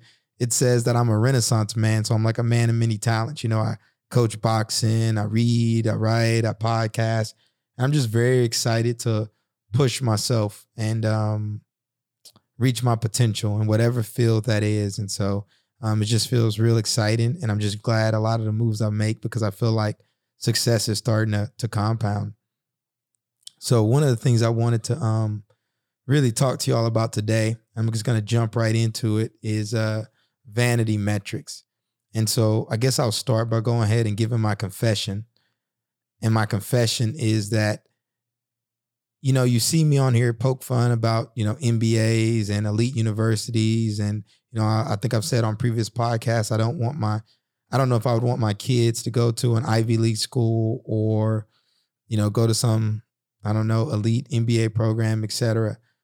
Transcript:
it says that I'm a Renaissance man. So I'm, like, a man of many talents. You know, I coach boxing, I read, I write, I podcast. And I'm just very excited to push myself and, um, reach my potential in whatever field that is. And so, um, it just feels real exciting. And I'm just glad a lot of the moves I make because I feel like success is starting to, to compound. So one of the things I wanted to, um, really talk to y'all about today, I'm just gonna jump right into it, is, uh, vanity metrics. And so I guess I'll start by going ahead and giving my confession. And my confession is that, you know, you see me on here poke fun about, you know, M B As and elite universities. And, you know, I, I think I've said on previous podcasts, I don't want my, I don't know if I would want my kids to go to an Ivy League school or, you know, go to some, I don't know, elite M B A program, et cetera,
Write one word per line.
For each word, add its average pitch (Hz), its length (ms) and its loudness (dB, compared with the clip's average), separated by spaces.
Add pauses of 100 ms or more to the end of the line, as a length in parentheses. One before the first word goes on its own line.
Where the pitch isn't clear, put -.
(380)
it 120 140 -2
says 123 320 2
that 120 120 2
I'm 120 120 2
a 107 100 4
Renaissance 113 560 2
man. 110 300 2
So 117 100 0
I'm, 110 80 2
like, 110 160 0
a 117 60 -2
man 117 260 2
of 117 60 0
many 113 220 0
talents. 117 440 -2
You 117 60 -2
know, 113 120 0
I 110 180 -4 (320)
coach 113 300 2
boxing, 113 800 0
I 104 60 -2
read, 113 640 2
I 107 60 0
write, 113 500 2
I 107 80 0
podcast. 113 840 -2 (420)
And 127 80 -2
I'm 139 80 2
just 139 160 0
very 120 360 4
excited 117 560 0
to 107 300 -2 (420)
push 127 280 2
myself 110 760 -2
and, 110 280 -2
um, 107 580 -2 (960)
reach 120 240 0
my 120 120 2
potential 110 680 0
in 107 60 0
whatever 117 360 2
field 113 420 0
that 107 180 0
is. 107 360 -2
And 101 120 -6
so, 101 360 -4 (360)
um, 107 200 0
it 104 40 -2
just 110 220 0
feels 113 300 0
real 113 180 4
exciting. 113 640 0
And 120 100 -2
I'm 104 80 -2
just 104 220 -4
glad 110 320 0
a 110 80 0
lot 113 200 0
of 110 60 -4
the 107 60 -2
moves 110 300 -2
I 107 80 0
make 107 320 -2
because 113 200 -6
I 107 80 0
feel 113 220 0
like 107 260 -2 (380)
success 113 520 0
is 107 100 -2
starting 110 340 0
to, 104 240 -2
to 117 120 -4
compound. 107 680 -2 (1200)
So 117 240 2
one 120 200 4
of 143 80 4
the 117 60 2
things 117 260 2
I 117 80 2
wanted 117 340 0
to, - 140 -4
um, 110 460 -2 (640)
really 131 260 2
talk 123 280 0
to - 100 -2
y'all 117 160 2
about 113 260 -2
today, 110 440 0 (200)
I'm 113 160 -2
just 110 120 -8
gonna 117 160 0
jump 110 360 0
right 113 180 2
into 110 440 0
it, 110 140 -2 (100)
is, 107 300 -4
uh, 110 320 -2 (420)
vanity 113 520 0
metrics. 101 640 -4 (480)
And 110 160 0
so 110 400 2
I 113 80 -4
guess 127 220 0
I'll 123 140 0
start 113 360 -2
by 113 120 -2
going 117 240 0
ahead 113 220 2
and 104 100 -2
giving 113 240 0
my 107 160 0
confession. 101 680 -2 (960)
And 110 140 0
my 110 100 2
confession 110 720 0
is 107 340 0
that, 107 360 0 (1400)
you 135 100 2
know, 131 120 4
you 123 160 2
see 160 240 2
me 143 140 4
on 131 160 4
here 120 180 4
poke 131 300 -2
fun 120 280 0
about, 113 460 0
you 110 80 -2
know, 107 180 -2
M 117 160 2
B 113 200 2
As 110 520 2
and 107 160 -2
elite 113 300 0
universities. 110 1040 0
And, 104 240 -4 (260)
you 113 80 -8
know, 107 60 0
I, 110 280 0
I 104 40 0
think 110 180 -2
I've 110 120 0
said 120 180 0
on 107 120 -2
previous 113 340 -2
podcasts, 117 600 -2
I 110 60 0
don't 113 220 0
want 123 200 -4
my, 107 220 -2 (500)
I 123 60 -2
don't 131 140 2
know 123 60 2
if 110 100 -2
I 123 80 2
would 113 80 0
want 123 180 0
my 107 140 0
kids 117 500 0
to 120 60 -6
go 117 220 2
to 117 240 0
an 113 100 -2
Ivy 113 320 2
League 113 180 0
school 113 720 -2
or, 110 600 0 (640)
you 113 80 -4
know, 104 140 2
go 113 160 2
to 113 80 2
some, 110 480 0 (420)
I 104 80 -2
don't 110 160 0
know, 113 220 0
elite 113 420 -2
M 117 140 0
B 113 180 2
A 110 60 0
program, 110 520 -2
et 104 100 -6
cetera, 113 460 -2 (260)